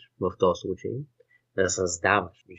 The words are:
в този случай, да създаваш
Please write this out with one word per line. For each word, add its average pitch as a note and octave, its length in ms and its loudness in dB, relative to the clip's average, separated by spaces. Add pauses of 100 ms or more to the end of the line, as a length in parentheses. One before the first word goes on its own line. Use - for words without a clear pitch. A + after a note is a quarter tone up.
(200)
в F2+ 180 0
този F2+ 220 4
случай, F#2+ 300 -6 (640)
да F#2+ 120 2
създаваш F#2 760 0 (140)